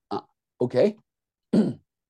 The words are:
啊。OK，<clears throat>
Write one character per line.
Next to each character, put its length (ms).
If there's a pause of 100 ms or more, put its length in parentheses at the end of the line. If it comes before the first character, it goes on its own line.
啊。 180 (300)
OK， 400 (540)
<clears throat> 300 (280)